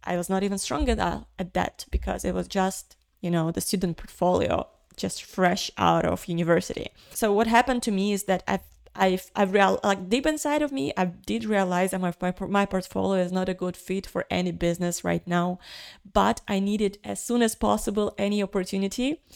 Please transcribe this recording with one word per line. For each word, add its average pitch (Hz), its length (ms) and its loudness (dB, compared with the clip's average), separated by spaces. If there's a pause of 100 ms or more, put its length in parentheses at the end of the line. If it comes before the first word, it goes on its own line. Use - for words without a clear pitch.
I 175 140 -4
was 175 100 -4
not 190 140 0
even 196 160 -2
strong 262 320 -2
at - 80 2
that, - 300 -2 (100)
at 175 160 -8
that - 380 -4
because 190 340 -2
it 180 80 -2
was 180 140 -4
just, - 480 -2 (260)
you 175 80 -2
know, 165 220 2
the 170 100 -4
student 180 360 -2
portfolio, - 680 0 (280)
just - 280 -6
fresh 185 520 0
out 170 300 4
of 170 220 -2
university. 170 600 0 (280)
So 208 180 2
what 214 140 4
happened 240 340 4
to 226 100 -2
me 202 220 2
is 196 120 -2
that 185 220 0
I've, 196 140 0 (340)
I've, 185 400 2
I've 196 160 2
real-, 190 320 6
like, 196 240 2
deep 262 200 2
inside 302 340 0
of 285 100 -2
me, 269 240 -2
I 185 100 0
did 208 400 -4
realize 190 460 2
that 190 80 -2
my, 180 220 -2
my, 180 100 0 (160)
my 202 200 2
portfolio 190 560 0
is 180 80 -4
not 185 180 0
a 185 60 -2
good 180 200 -4
fit 190 300 -6
for - 240 -6
any 180 220 -2
business 170 520 -2
right 170 220 -2
now, 175 320 -2 (560)
but 202 340 2
I 202 120 0
needed 202 440 0
as 202 200 -8
soon 240 180 0
as 226 140 2
possible 208 640 0
any 202 240 0
opportunity, 196 760 -2 (160)